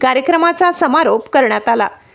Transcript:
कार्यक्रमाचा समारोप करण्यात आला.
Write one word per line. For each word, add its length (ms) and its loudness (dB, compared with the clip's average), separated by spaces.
कार्यक्रमाचा 680 0
समारोप 580 0
करण्यात 400 0
आला. 180 0